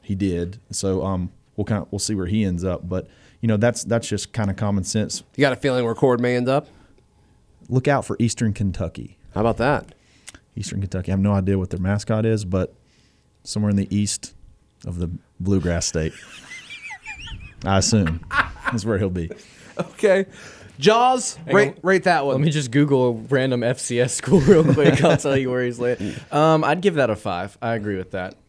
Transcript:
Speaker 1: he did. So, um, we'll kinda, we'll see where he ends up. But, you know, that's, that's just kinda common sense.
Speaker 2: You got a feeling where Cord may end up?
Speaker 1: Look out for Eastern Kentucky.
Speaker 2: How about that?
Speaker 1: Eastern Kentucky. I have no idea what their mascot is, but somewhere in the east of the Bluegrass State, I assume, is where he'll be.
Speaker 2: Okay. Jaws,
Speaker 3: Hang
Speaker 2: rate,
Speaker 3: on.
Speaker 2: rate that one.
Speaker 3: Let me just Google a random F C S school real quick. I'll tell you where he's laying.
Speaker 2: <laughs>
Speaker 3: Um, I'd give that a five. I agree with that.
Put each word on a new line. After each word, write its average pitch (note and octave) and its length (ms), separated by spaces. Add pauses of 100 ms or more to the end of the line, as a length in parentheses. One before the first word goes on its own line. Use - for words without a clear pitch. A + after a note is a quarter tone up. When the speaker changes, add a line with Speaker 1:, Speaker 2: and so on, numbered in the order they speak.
Speaker 1:
he - 120
did. F#2 460 (120)
So, F#2+ 320
um, F#2 280 (240)
we'll G#2 100
kinda, G2+ 240
we'll G2+ 100
see G#2+ 160
where F#2+ 100
he G#2+ 180
ends F2+ 220
up. F2 240
But, F#2 180 (340)
you A#2 60
know, A2 100
that's, A#2 280
that's A2+ 220
just - 260
kinda G2+ 220
common G2+ 280
sense. - 400 (140)
Speaker 2:
You C3 40
got C#3 120
a - 20
feeling B2+ 300
where A2+ 100
Cord B2 240
may B2 160
end B2 140
up? C#3 180 (1000)
Speaker 1:
Look B2+ 180
out C#3 180
for - 140
Eastern A2+ 340
Kentucky. F2+ 640 (160)
Speaker 2:
How G2 80
about A2 160
that? B2 380 (600)
Speaker 1:
Eastern - 260
Kentucky. F#2 300
I - 20
have G2 80
no G#2 100
idea G2 260
what F2+ 120
their F2 100
mascot G#2 460
is, A2 180
but F#2 300 (720)
somewhere G#2 260
in G2+ 80
the G2 180
east - 380 (520)
of F2 140
the E2+ 100 (300)
Bluegrass F2 460
State, D#2 280 (1500)
I G2 120
assume, F2+ 480 (480)
is A2+ 120
where A#2 120
he'll G2 120
be. F2 200 (500)
Speaker 2:
Okay. F#3+ 460 (540)
Jaws, B3 560
Speaker 3:
Hang E3 200
Speaker 2:
rate, G3+ 140
Speaker 3:
on. - 140
Speaker 2:
rate F#3 200
that D#3 220
one. C3+ 100
Speaker 3:
Let C3+ 80
me D#3+ 80
just C#3+ 200
Google C#3 380
a - 20
random B2 520
F A#2+ 160
C A#2+ 220
S B2 140
school F3 260
real E3 220 (100)
quick. C#3 300
I'll D3+ 140
tell C3+ 200
you C3 140
where B2+ 120
he's A#2+ 160
laying. A#2+ 440
Speaker 2:
<laughs> - 80
Speaker 3:
Um, D#3 320
I'd D#3+ 180
give F3+ 140
that C3 140
a G#2+ 60
five. F#2+ 460
I A#2 140
agree G#2 200
with F#2 160
that. F#2 240 (140)